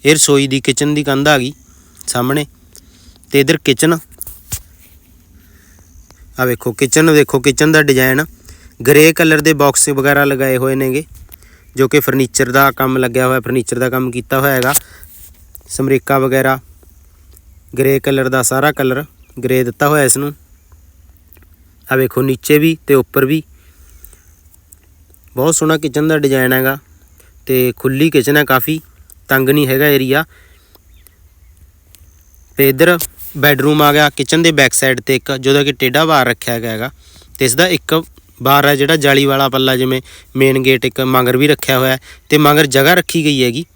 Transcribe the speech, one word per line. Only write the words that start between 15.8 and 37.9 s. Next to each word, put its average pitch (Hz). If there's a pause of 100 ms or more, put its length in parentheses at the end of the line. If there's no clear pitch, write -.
ਵਗੈਰਾ, 131 (1200)
ਗ੍ਰੇ 135
ਕਲਰ 135
ਦਾ 131
ਸਾਰਾ 139
ਕਲਰ, 135 (320)
ਗ੍ਰੇ 127
ਦਿੱਤਾ 123
ਹੋਇਆ 147
ਇਸ -
ਨੂੰ। 143 (1500)
ਆਹ 131
ਵੇਖੋ, 127
ਨੀਚੇ 135
ਵੀ 160 (100)
ਤੇ 139
ਉੱਪਰ 135
ਵੀ 156 (1900)
ਬਹੁਤ 151
ਸੋਹਣਾ 160
ਕਿਚਨ 147
ਦਾ 156
ਡਿਜ਼ਾਈਨ 135
ਹੈਗਾ, 131 (680)
ਤੇ 127
ਖੁੱਲ੍ਹੀ 135
ਕਿਚਨ 147
ਹੈ, 147
ਕਾਫੀ 135 (500)
ਤੰਗ 135
ਨਹੀਂ 143
ਹੈਗਾ 135
ਏਰੀਆ। 139 (2250)
ਤੇ 139
ਇੱਧਰ 165 (400)
ਬੈੱਡਰੂਮ 143
ਆ 147
ਗਿਆ 147
ਕਿਚਨ 160
ਦੇ 165
ਬੈਕ 139
ਸਾਈਡ 131
'ਤੇ 135
ਇੱਕ, -
ਜਿਹਦਾ 135
ਕਿ 143
ਟੇਢਾ 131
ਬਾਰ 143
ਰੱਖਿਆ 120
ਗਿਆ 113
ਹੈਗਾ। 113 (480)
ਤੇ 131
ਇਸ 117
ਦਾ 175
ਇੱਕ 165 (420)